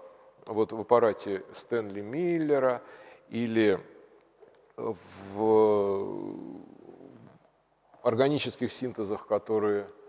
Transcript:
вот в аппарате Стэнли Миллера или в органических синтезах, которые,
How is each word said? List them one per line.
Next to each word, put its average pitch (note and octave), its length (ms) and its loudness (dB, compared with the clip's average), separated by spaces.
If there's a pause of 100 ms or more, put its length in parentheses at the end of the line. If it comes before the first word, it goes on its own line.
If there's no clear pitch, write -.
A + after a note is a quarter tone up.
(480)
вот A2 240 0
в A2 100 -8
аппарате G2+ 640 2 (100)
Стэнли G#2 460 -6
Миллера C#3+ 800 0 (480)
или A2 500 2 (960)
в G2 1600 0 (1600)
органических B2 720 0
синтезах, G#2+ 540 -6
которые, G#2 600 0 (200)